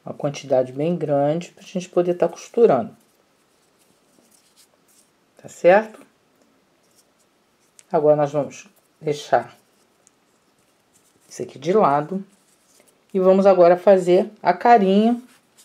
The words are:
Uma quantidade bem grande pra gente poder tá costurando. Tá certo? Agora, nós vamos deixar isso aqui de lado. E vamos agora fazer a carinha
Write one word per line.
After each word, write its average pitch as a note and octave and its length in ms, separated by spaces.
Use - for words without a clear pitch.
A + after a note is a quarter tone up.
Uma - 100
quantidade C3+ 580
bem D#3 240
grande D3 560
pra - 120
gente - 240
poder F3 260
tá E3+ 140
costurando. E3+ 680
Tá - 100
certo? G#3 560
Agora, D3+ 260
nós C#3+ 160
vamos C3+ 360
deixar D3 560
isso - 160
aqui - 160
de D3+ 140
lado. F3+ 500
E G3 60
vamos F#3+ 260
agora F3 320
fazer F#3+ 520
a F3+ 100
carinha A3 720